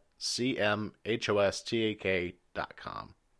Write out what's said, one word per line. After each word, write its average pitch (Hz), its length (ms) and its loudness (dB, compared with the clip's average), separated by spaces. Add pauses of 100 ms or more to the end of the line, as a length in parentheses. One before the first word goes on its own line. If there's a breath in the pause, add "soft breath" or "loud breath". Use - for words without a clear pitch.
(180)
c - 400 0
m 104 340 2 (140)
h 113 240 0
o 101 80 4
s 98 240 4
t 113 220 0
a 107 100 0
k 92 400 0 (180)
dot - 240 -6
com. - 380 -12 (260)